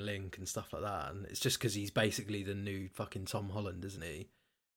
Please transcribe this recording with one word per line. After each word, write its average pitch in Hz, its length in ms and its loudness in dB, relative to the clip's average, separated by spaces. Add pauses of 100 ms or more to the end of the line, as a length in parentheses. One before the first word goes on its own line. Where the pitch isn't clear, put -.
Link 98 320 -2
and 92 100 -6
stuff - 260 -2
like 78 100 -2
that, 87 280 -2
and 98 140 -6
it's - 160 -4
just - 180 6
'cause 110 140 4
he's 101 180 0
basically 104 520 4
the 101 120 0
new 98 380 -2
fucking 101 320 -2
Tom 101 240 0
Holland, 92 340 0
isn't 98 200 -4
he? 82 260 -4 (480)